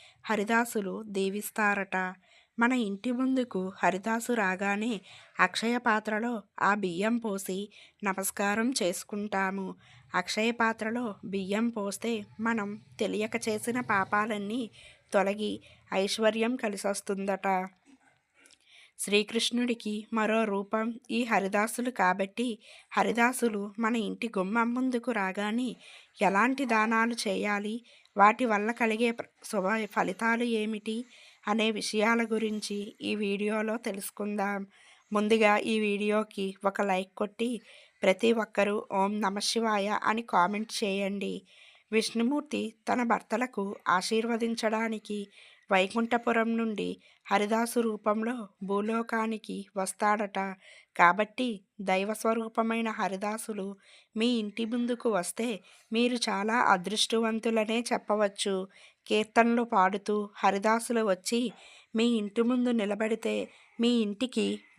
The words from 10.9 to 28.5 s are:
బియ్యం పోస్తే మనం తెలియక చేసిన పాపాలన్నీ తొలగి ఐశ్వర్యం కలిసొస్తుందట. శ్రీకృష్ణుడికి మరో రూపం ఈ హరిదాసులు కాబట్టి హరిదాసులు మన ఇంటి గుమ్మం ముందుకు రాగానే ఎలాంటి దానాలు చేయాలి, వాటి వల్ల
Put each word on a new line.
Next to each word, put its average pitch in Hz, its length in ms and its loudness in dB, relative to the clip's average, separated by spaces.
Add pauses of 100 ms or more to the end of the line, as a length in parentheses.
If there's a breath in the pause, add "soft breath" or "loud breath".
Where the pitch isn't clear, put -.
బియ్యం 196 440 -2
పోస్తే 208 560 -4 (140)
మనం 220 300 -2 (280)
తెలియక 208 380 -2 (140)
చేసిన 226 320 -4
పాపాలన్నీ 208 800 0 (500 loud breath)
తొలగి 202 420 2 (400 soft breath)
ఐశ్వర్యం 220 600 2
కలిసొస్తుందట. 196 920 -4 (1500 soft breath)
శ్రీకృష్ణుడికి 220 1120 0
మరో 220 300 2
రూపం 202 420 -2 (260)
ఈ 226 120 -2
హరిదాసులు 220 680 0
కాబట్టి 196 560 0 (440 loud breath)
హరిదాసులు 220 720 2 (180)
మన 226 160 0
ఇంటి 196 320 -4 (100)
గుమ్మం 226 360 0
ముందుకు 247 380 -2
రాగానే 208 580 -2 (520 loud breath)
ఎలాంటి 226 440 2
దానాలు 226 500 2 (120)
చేయాలి, 202 480 -2 (400 soft breath)
వాటి 214 300 6
వల్ల 214 260 0